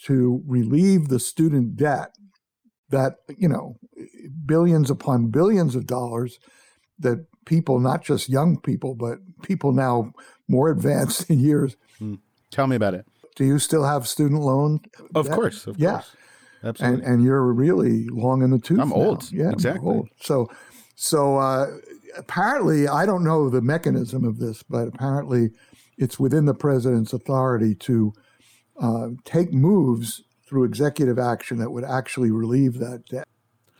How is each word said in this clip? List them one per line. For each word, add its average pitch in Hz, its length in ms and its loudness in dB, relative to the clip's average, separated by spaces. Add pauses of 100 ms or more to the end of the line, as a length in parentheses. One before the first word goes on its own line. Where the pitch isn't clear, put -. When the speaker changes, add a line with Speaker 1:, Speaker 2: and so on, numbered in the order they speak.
Speaker 1:
to 127 420 2
relieve 143 640 4
the 127 100 0
student 143 580 0
debt 135 380 -2 (760)
that, 135 280 0 (200)
you 190 100 2
know, 120 300 -2 (680)
billions 160 440 4
upon 123 380 0
billions 160 480 2
of 117 100 -4
dollars 120 540 -6 (580)
that 123 300 -2 (180)
people, 160 340 2
not 131 240 0
just - 240 -2
young 143 320 2
people, 131 360 -4
but 117 240 -8 (240)
people 151 280 -2
now 123 400 0 (360)
more 131 220 4
advanced - 600 -2
<laughs> - 0 -
in 156 100 4
years. 139 380 2 (220)
Speaker 2:
Hmm. 107 160 -8 (340)
Tell 135 160 -2
me 131 100 0
about 101 200 0
it. 95 100 -12 (300)
Speaker 1:
Do 139 100 0
you 139 140 2
still 156 240 0
have 139 240 -2
student 151 340 0
loan 143 400 0 (320)
Speaker 2:
Of 156 140 0
Speaker 1:
debt? 151 80 -2
Speaker 2:
course, - 320 -4
of 107 100 -12
Speaker 1:
Yeah. 170 140 2
Speaker 2:
course. - 200 -8 (520)
Absolutely. 123 420 -2
Speaker 1:
And, 127 80 0
and 120 100 4
you're 127 300 4
really 120 540 2
long 123 340 0
in 127 80 4
the 131 80 4
tooth 170 220 0
Speaker 2:
I'm 151 100 0
Speaker 1:
now. 73 60 -2
Speaker 2:
old. 160 360 0
Speaker 1:
Yeah, 160 180 -2
I'm - 40 -2
Speaker 2:
Exactly. 156 340 -2
Speaker 1:
old. 220 220 -2 (120)
So, 131 280 0 (460)
so, 143 420 0
uh, 135 300 0 (500)
apparently, 180 720 0
I 147 180 0
don't 185 180 0
know 156 240 2
the 127 140 0
mechanism 131 640 -2
of 113 140 -4
this, 117 240 -8
but 117 240 -4
apparently 135 640 -2 (480)
it's - 200 -2
within 135 260 2
the 143 100 2
president's 127 580 0
authority 123 640 0
to, 113 360 0 (720)
uh, 113 280 -2 (140)
take 170 300 -2
moves 135 720 2 (260)
through 135 140 0
executive 127 560 0
action 120 400 -4
that 117 120 -4
would 120 120 -10
actually 127 480 -2
relieve 120 480 0
that 120 260 -10
debt. 135 220 -12 (520)